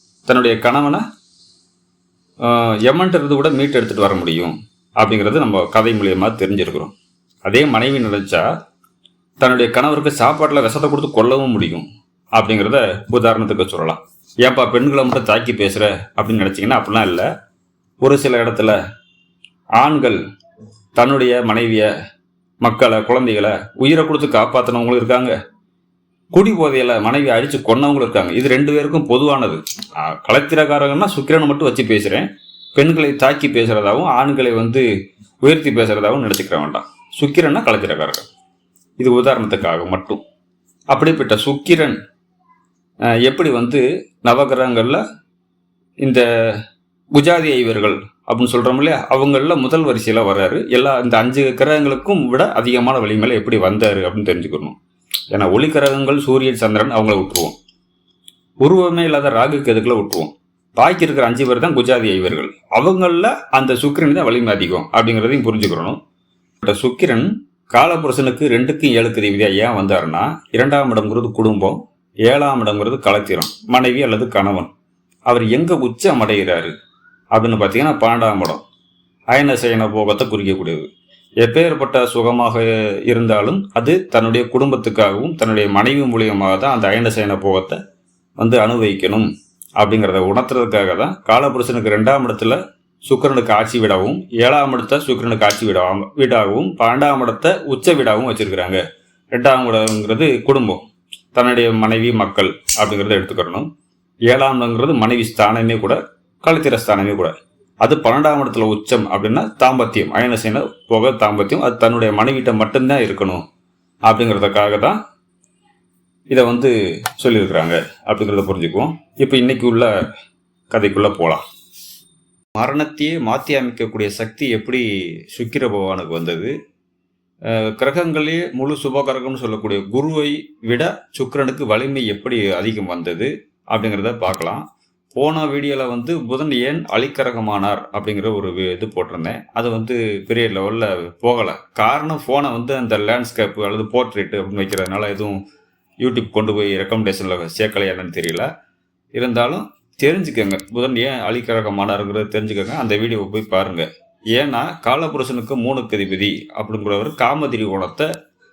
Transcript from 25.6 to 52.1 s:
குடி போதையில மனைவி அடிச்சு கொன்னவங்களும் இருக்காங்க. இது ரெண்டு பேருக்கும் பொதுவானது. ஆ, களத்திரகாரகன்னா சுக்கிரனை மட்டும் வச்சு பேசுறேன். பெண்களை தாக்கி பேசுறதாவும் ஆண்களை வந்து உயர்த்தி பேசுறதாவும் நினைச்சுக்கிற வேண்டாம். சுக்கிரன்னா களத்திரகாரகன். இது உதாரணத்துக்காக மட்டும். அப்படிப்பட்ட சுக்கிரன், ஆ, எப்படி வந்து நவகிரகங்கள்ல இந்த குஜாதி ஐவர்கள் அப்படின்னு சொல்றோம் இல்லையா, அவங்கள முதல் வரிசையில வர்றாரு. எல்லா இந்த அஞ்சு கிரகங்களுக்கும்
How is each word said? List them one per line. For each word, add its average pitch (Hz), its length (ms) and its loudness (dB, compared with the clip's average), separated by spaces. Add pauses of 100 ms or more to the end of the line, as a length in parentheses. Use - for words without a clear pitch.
குடி 196 200 6
போதையில 131 500 0
மனைவி 131 280 0
அடிச்சு 120 320 0
கொன்னவங்களும் 143 460 2
இருக்காங்க. 90 260 0
இது 127 140 0
ரெண்டு 143 260 2
பேருக்கும் 147 320 0
பொதுவானது. 127 520 2 (380)
ஆ, 80 260 -6
களத்திரகாரகன்னா 147 920 2
சுக்கிரனை 151 320 2
மட்டும் 143 200 0
வச்சு 123 160 0
பேசுறேன். 107 440 0 (460)
பெண்களை 151 420 4
தாக்கி 143 320 2
பேசுறதாவும் 113 600 2
ஆண்களை 131 420 2
வந்து 117 320 0 (560)
உயர்த்தி 147 300 4
பேசுறதாவும் 110 540 2
நினைச்சுக்கிற 95 360 -2
வேண்டாம். 73 300 -6 (240)
சுக்கிரன்னா 147 500 0
களத்திரகாரகன். 78 640 -2 (720)
இது 127 140 4
உதாரணத்துக்காக 101 760 0
மட்டும். 95 320 -6 (680)
அப்படிப்பட்ட 139 460 2
சுக்கிரன், 143 640 0 (1000)
ஆ, 117 140 2
எப்படி 139 360 2
வந்து 120 320 0 (420)
நவகிரகங்கள்ல 127 760 2 (1000)
இந்த 131 200 2 (920)
குஜாதி 156 400 4
ஐவர்கள் 110 460 2 (300)
அப்படின்னு 120 260 0
சொல்றோம் 127 240 2
இல்லையா, 151 320 0
அவங்கள 139 460 2
முதல் 147 280 0
வரிசையில 113 400 0
வர்றாரு. 98 460 0
எல்லா 127 300 2
இந்த 120 180 2
அஞ்சு 127 380 2
கிரகங்களுக்கும் 143 720 0